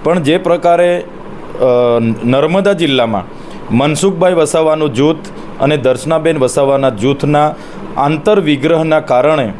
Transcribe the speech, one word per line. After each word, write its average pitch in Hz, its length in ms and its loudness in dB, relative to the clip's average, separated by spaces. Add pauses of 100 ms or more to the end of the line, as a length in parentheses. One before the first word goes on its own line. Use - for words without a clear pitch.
પણ 175 160 2
જે 151 180 2
પ્રકારે, 175 600 2
અ, - 640 -8 (600)
નર્મદા 160 480 2
જિલ્લામાં 127 520 0 (520)
મનસુખભાઈ 170 560 2
વસાવાનું 156 640 0
જૂથ 151 220 2 (440)
અને 147 160 2
દર્શનાબેન 151 640 0
વસાવાના 135 520 2
જૂથના 143 640 0 (420)
આંતરવિગ્રહના 156 1040 0
કારણે 131 580 0